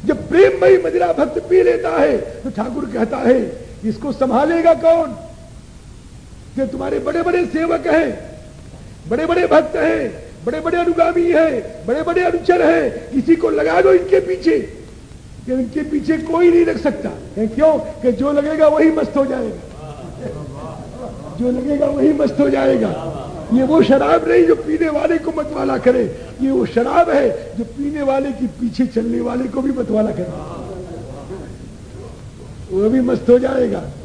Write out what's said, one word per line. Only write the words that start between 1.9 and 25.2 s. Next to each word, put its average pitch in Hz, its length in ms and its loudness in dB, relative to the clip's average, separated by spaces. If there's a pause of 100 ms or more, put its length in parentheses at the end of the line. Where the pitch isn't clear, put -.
तो - 320 -8
ठाकुर 240 360 -6
कहता 226 320 -4
है, 247 480 0 (200)
"इसको 247 260 -4
संभालेगा 311 640 2
कौन? 320 420 2 (1400)
जो 262 100 -2
तुम्हारे 277 320 -4
बड़े-बड़े 339 460 0
सेवक 330 420 -2
हैं, 302 520 0 (680)
बड़े-बड़े 320 380 0
भक्त 311 280 4
हैं, 302 480 -2 (220)
बड़े-बड़े 320 320 -2
अनुगामी 339 540 2
हैं, 294 560 0
बड़े-बड़े 330 360 0
अनुचर 349 480 2
हैं, 269 400 -2
इसी 277 240 2
को - 140 0
लगा 165 320 2
दो 370 120 6
इनके - 260 4
पीछे, 185 400 0 (880)
कि 254 80 -4
इनके 262 280 -4
पीछे 302 360 -2
कोई 330 340 4
नहीं 339 140 6
लग 311 140 -2
सकता।" 254 300 -2
कहें, - 400 -6
"क्यों?" 302 300 4
कि - 320 -2
जो 262 200 0
लगेगा 302 360 2
वही 311 240 6
मस्त 302 260 -2
हो 269 80 2
जाएगा, 233 300 -6 (1800)
जो 247 120 0
लगेगा 277 340 0
वही 285 280 2
मस्त 285 260 0
हो 285 100 4
जाएगा। 262 400 2 (640)
ये 262 100 4
वो 311 200 6
शराब 294 440 4
नहीं 339 200 6
जो 330 80 6
पीने 320 340 -2
वाले 320 280 0
को 320 140 -4